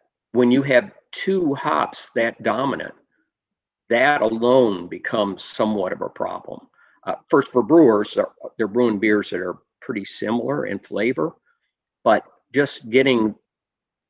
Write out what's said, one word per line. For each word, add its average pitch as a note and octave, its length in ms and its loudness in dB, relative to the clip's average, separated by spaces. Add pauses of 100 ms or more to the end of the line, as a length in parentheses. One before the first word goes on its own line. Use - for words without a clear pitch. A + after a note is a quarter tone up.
(320)
when B2 180 4
you C3+ 140 2
have B2 220 2 (380)
two F3+ 300 0
hops D3 460 -4 (160)
that A#2 260 -2
dominant, A2+ 540 -4 (960)
that C3+ 320 2
alone A2+ 680 2
becomes F#2+ 540 -4 (160)
somewhat G#2 340 -2
of - 100 -8
a - 60 -6
problem. - 540 -10 (440)
Uh, - 100 -6 (140)
first, C#3+ 220 2
for B2+ 100 2
brewers, G#2+ 540 6
they're, G2+ 140 0 (280)
they're A2 120 -2
brewing A2+ 300 0
beers G#2 300 2
that F#2 120 -6
are F2+ 160 -6 (240)
pretty G#2 240 -8 (120)
similar A#2 500 -6
in G2 200 -8
flavor, B2 460 -4 (720)
but A#2+ 180 4 (320)
just C#3 160 0 (180)
getting A#2+ 460 2 (760)